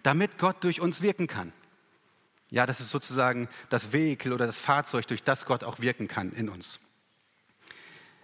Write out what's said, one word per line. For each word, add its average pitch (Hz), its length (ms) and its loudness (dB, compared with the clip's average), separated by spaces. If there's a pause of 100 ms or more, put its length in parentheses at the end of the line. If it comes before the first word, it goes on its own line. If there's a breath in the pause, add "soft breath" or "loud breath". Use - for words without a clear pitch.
damit 165 380 2
Gott 185 240 2
durch 175 180 0
uns 170 220 0
wirken 185 240 2
kann. 87 260 -8 (960)
Ja, 123 160 4
das 127 140 -2
ist 120 100 -8
sozusagen 127 580 0 (220 loud breath)
das 117 240 0
Vehikel 143 400 2
oder 120 140 2
das 113 100 -4
Fahrzeug, 143 500 0
durch 113 140 -4
das - 240 0
Gott 120 180 0
auch - 180 -6
wirken 117 260 0
kann 95 240 -4
in 110 180 -4
uns. 90 300 -12 (1400 loud breath)